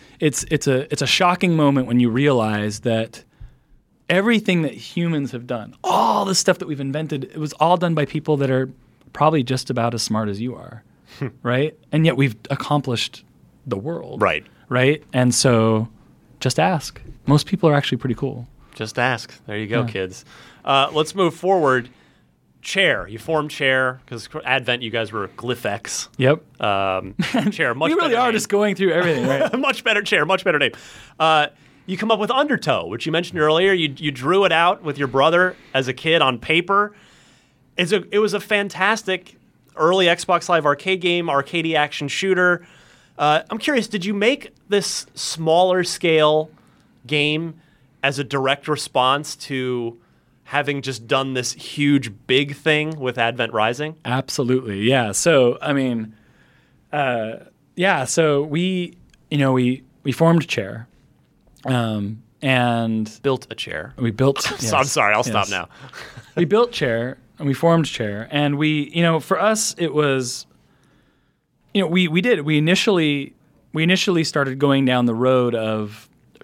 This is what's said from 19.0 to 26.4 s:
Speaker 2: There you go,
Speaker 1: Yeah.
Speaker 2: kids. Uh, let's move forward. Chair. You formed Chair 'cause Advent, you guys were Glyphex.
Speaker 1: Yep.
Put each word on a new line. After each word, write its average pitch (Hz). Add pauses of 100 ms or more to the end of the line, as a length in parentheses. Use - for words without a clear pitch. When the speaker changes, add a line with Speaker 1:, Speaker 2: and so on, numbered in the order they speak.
Speaker 2:
There 104
you 107
go, 113
Speaker 1:
Yeah. 113
Speaker 2:
kids. 95 (400)
Uh, 139
let's 156
move 180
forward. 151 (720)
Chair. 135
You 107
formed 151
Chair 131
'cause 113 (160)
Advent, 127
you 110
guys 110
were 101
Glyphex. -
Speaker 1:
Yep. 135